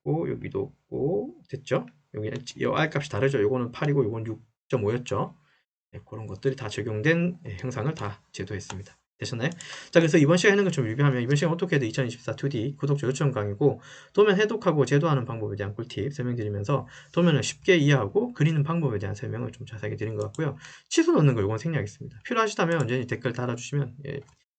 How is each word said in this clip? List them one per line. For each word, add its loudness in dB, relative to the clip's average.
없고, -2
여기도 -6
없고, -6
됐죠? -4
여기 -6
요 0
R 0
값이 -4
다르죠? 0
요거는 0
팔이고, 0
요건 -4
육 -12
점 0
오였죠? -2
네, -16
그런 -12
것들이 -2
다 -8
적용된, 0
예, -10
형상을 -4
다 -8
제도했습니다. -10
되셨나요? -4
자, 0
그래서 6
이번 6
시간에 6
하는 4
것 2
좀 0
리뷰하면, 2
이번 2
시간 2
어떻게든 0
이천이십사 -4
투디 -4
구독자 0
요청 0
강의고, 0
도면 6
해독하고 2
제도하는 2
방법에 -6
대한 -4
꿀팁 -6
설명드리면서, -4
도면을 4
쉽게 2
이해하고 2
그리는 2
방법에 0
대한 -4
설명을 -6
좀 -14
자세하게 -8
드린 -6
것 -4
같고요. -4
치수 4
넣는 6
거 2
요건 0
생략했습니다. -6
필요하시다면 0
언제든지 -2
댓글 -4
달아주시면, -4
예, -8